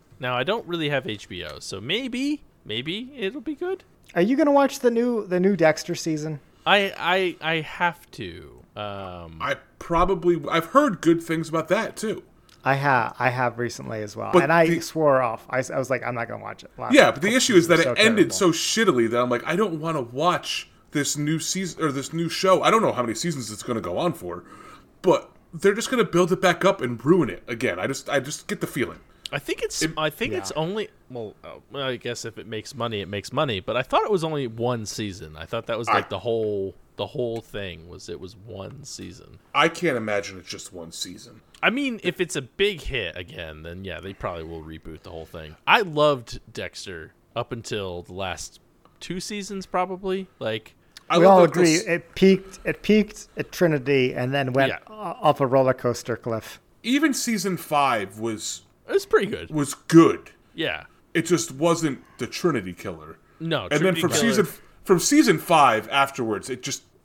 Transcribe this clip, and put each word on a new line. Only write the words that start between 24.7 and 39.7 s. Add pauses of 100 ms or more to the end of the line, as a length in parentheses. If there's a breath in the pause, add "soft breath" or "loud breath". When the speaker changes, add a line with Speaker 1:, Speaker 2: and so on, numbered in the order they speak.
Speaker 3:
but (240)
they're
just
gonna
build
it
back
up
and
ruin
it
again.
I
just,
I
just
get
the
feeling. (340 loud breath)
Speaker 1:
I
think
it's,
Speaker 3:
It
Speaker 1:
I
think
it's
Speaker 2:
Yeah.
Speaker 1:
only, (200)
well, (100)
uh, (160)
well,
I
guess
if
it
makes
money,
it
makes
money.
But
I
thought
it
was
only
one
season.
I
thought
that
was,
Speaker 3:
I
Speaker 1:
like,
the
whole, (220)
the
whole
thing
was,
it
was
one
season. (160)
Speaker 3:
I
can't